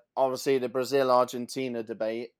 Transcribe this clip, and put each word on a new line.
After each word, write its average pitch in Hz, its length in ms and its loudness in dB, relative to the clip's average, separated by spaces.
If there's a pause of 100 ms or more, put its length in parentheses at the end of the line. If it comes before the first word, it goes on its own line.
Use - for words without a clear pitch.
(160)
obviously, 131 420 2
the 123 100 -2
Brazil-Argentina 123 1120 0
debate 110 560 -6